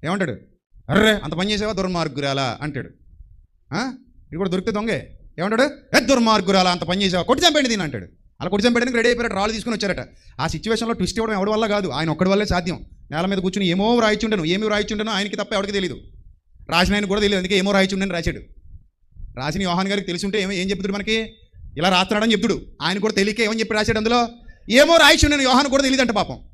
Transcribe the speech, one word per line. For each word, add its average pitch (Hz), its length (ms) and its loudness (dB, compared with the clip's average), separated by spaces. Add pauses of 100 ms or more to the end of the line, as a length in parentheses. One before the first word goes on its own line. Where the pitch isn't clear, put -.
ఏమంటాడు? 180 260 -2 (580)
"అర్రే, 214 220 4
అంత 196 220 -2
పని 190 180 -2
చేసావా 214 200 -2
దుర్మార్గురాలా?" 147 880 -2
అంటాడు. 143 280 -8 (840)
ఆ, 240 200 -4 (340)
ఇది 156 100 -12
కూడా 190 120 -2
దొరికితే 185 220 -2
దొంగే. 208 480 -6 (200)
ఏమంటాడు? 233 580 0
"ఏ - 20 6
దుర్మార్గురాలా, 214 720 2
అంత 175 120 -2
పని 180 220 -2
చేసావా, 180 180 0
కొట్టి 277 220 0
చంపండి 294 240 2
దీన్ని" 214 140 -2
అంటాడు. 120 240 -8 (340)
అలా 151 80 -4
కొట్టి 202 180 2
చంపేయడానికి 240 300 2
రెడీ 233 120 4
అయిపోయాడు, 233 240 0
రాళ్ళు 202 200 0
తీసుకుని 214 220 -4
వచ్చారట. 180 320 -4 (320)
ఆ 147 80 0
సిచ్యువేషన్లో 220 460 -2
ట్విస్ట్ 185 240 -4
ఇవ్వడం 220 160 -2
ఎవడి 202 180 0
వల్ల 220 160 0
కాదు, 202 200 0
ఆయన 156 220 -2
ఒక్కడి 175 200 0
వల్లే 202 160 2
సాధ్యం. 180 400 -4 (260)
నేల 160 140 -2
మీద 196 120 -2
కూర్చుని 190 300 -2
ఏమో 202 320 2
రాయిచుండను, 214 460 0
ఏమి 190 220 0
రాయిచుండను 214 440 -2
ఆయనకి 202 240 -4
తప్ప 208 180 -6
ఎవరికి 202 200 -2
తెలియదు, 180 240 -4 (720)
రాసిన 180 240 2
ఆయనకు 208 160 0
కూడా 208 120 0
తెలియదు, 202 180 2
అందుకే 190 180 2
"ఏమో 190 140 2
రాయిచుండని" 196 400 2
రాశాడు. 170 280 -4 (1000)
రాసిన 147 240 -4
యోహాన్ 185 260 0
గారికి 202 200 -2
తెలిసి 180 180 -4
ఉంటే 202 160 -2
ఏమో, 190 100 -2
ఏం 190 180 -2
చెప్తుడు 196 240 -4
మనకి, 214 420 -4 (420)
ఇలా 165 120 2
రాస్తున్నాడని 208 420 2
చెప్తుడు. 196 300 0 (200)
ఆయన 180 180 -2
కూడా 214 140 -2
తెలియక 208 280 0
ఏమని 220 180 0
చెప్పి 220 140 -4
రాశాడు 214 240 0
అందులో, 233 320 0 (400)
"ఏమో 294 280 6
రాయిచుండని" 294 460 6
యోహాన్ 254 240 4
కూడా 277 160 2
తెలియదంట 262 280 2
పాపం. 202 420 -4